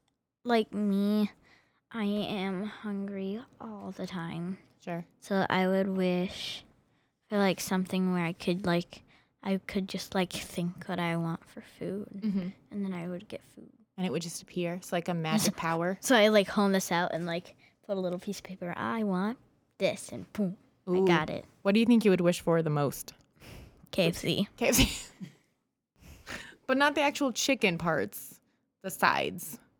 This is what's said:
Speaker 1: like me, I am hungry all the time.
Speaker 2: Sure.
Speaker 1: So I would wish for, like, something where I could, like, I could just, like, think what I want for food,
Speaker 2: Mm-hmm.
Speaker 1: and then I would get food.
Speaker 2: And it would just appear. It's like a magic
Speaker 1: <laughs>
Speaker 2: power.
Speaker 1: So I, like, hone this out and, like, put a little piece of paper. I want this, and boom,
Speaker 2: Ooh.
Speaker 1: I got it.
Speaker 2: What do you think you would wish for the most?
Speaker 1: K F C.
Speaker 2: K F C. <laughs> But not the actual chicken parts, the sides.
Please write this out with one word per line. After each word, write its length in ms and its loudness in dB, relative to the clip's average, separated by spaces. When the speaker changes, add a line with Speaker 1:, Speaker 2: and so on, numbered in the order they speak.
Speaker 1:
like 300 2
me, 580 2
I 120 -4
am 640 -2
hungry 720 -6
all 360 -12
the 120 -8
time. 500 -6
Speaker 2:
Sure. 220 -6
Speaker 1:
So 300 0
I 180 2
would 200 2
wish 760 -2
for, 80 -2
like, 220 2
something 540 0
where 120 0
I 80 -2
could, 320 -2
like, 360 0
I 240 0
could 200 -2
just, 280 -8
like, 160 0
think 560 -6
what 120 -4
I 180 0
want 320 -4
for 120 -16
food, 280 -8
Speaker 2:
Mm-hmm. 280 -2
Speaker 1:
and 140 -6
then 80 -4
I 140 -8
would 200 -10
get 140 -14
food. 140 -20
Speaker 2:
And 100 -2
it 40 -2
would 100 -2
just 200 -10
appear. 340 -4
It's 160 -12
like 180 -2
a 40 -2
magic 420 0
Speaker 1:
<laughs> 20 -12
Speaker 2:
power. 440 0
Speaker 1:
So 140 4
I, 140 8
like, 180 6
hone 240 2
this 200 0
out 220 2
and, 120 -4
like, 300 -6
put 120 -4
a 20 -2
little 200 -2
piece 200 -8
of 40 -14
paper. 340 -10
I 260 -2
want 340 0
this, 320 -2
and 240 -12
boom, 240 -2
Speaker 2:
Ooh. 140 4
Speaker 1:
I 40 6
got 220 6
it. 160 -8
Speaker 2:
What 100 4
do 60 6
you 60 6
think 200 8
you 60 8
would 100 6
wish 200 2
for 220 4
the 60 0
most? 440 0
Speaker 1:
K 160 2
F 100 0
C. 300 0
Speaker 2:
K 120 0
F 60 4
C. 200 4
<laughs> 120 -10
But 100 2
not 180 4
the 60 2
actual 320 2
chicken 440 2
parts, 600 -2
the 80 -8
sides. 720 0